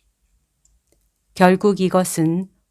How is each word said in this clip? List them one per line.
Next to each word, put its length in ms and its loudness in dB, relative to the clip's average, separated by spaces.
결국 480 2
이것은 680 -2